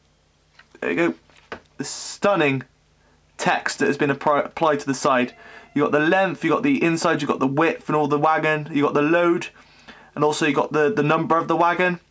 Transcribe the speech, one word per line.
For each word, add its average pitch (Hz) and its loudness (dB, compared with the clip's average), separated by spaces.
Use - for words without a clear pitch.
there - -2
you 156 -2
go. 170 0
The - -8
stunning 151 -2
text - -2
that - 0
has 143 0
been 151 0
appri-, 143 0
applied 151 -2
to - -14
the 139 -2
side. 127 0
You 143 2
got 147 0
the 147 2
length, 175 0
you 165 0
got 143 0
the 139 2
inside, 165 0
you 147 -4
got - -2
the 131 2
width 147 -2
and 156 0
all 151 2
the 147 0
wagon, 156 0
you 143 0
got 143 2
the 147 2
load, 170 0
and 147 -2
also 151 0
you 143 2
got 147 -2
the, 151 2
the 143 0
number 160 2
of 165 -2
the 165 0
wagon 175 0